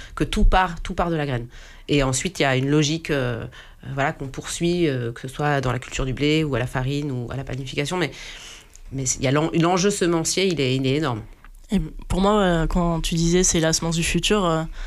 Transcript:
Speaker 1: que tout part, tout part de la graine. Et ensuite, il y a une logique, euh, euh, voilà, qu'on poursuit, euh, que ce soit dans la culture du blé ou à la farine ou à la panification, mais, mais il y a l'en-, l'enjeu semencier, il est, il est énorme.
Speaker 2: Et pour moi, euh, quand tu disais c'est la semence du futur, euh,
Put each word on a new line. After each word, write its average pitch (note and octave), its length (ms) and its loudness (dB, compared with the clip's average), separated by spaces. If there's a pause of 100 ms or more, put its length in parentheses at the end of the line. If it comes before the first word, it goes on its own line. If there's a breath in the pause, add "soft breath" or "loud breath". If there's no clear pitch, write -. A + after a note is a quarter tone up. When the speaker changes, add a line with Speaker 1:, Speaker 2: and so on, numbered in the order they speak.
(160 loud breath)
Speaker 1:
que - 80 0
tout G#3 220 2
part, F#3 360 4
tout F#3+ 140 -8
part F3 160 6
de E3 40 2
la D3 120 0
graine. A#2+ 180 -2 (440 loud breath)
Et D3 120 6
ensuite, C3+ 380 0
il - 20 4
y C#3+ 40 4
a C3 100 4
une C3 120 2
logique, D3+ 440 2
euh, B2 320 -2 (400 loud breath)
euh, - 100 -12
voilà, C#3 200 0
qu'on D3 160 -8
poursuit, E3+ 600 -2
euh, B2 220 -4
que - 100 -14
ce B2 60 -10
soit D3 340 0
dans B2+ 100 0
la A#2+ 60 -2
culture - 280 -6
du C3 80 -4
blé D3+ 300 2
ou C#3 120 -2
à A2+ 40 0
la B2 60 -2
farine C#3 460 -4
ou B2 200 -6
à B2 60 -6
la C3+ 60 -8
panification, C#3 540 -6
mais, D#3 120 -2 (840 loud breath)
mais C3+ 120 -6
il B2+ 180 -2
y C3+ 60 2
a C3 40 4
l'en-, D#3 220 2
l'enjeu F3 380 2
semencier, F3 560 0
il E3 120 0
est, C3 160 2
il C3 120 0
est C3 80 2
énorme. C3+ 260 -2 (480)
Speaker 2:
Et G3+ 100 2 (280)
pour F3 120 0
moi, G3+ 200 4
euh, E3+ 260 2
quand E3+ 340 0
tu E3 140 -2
disais E3+ 300 2
c'est F3+ 160 2
la D#3+ 140 2
semence E3 220 -2
du E3 80 0
futur, G3 400 0
euh, D#3+ 200 2 (240 loud breath)